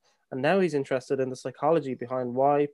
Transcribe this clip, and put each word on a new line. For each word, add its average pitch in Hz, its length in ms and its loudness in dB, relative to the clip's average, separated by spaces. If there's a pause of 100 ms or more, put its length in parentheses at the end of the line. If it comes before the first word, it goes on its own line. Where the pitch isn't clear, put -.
(300)
And 131 120 -6
now 175 180 2
he's 170 140 0
interested 135 480 -2
in 127 80 -2
the 127 80 -8
psychology 139 560 -2
behind 123 420 -6
why 143 380 4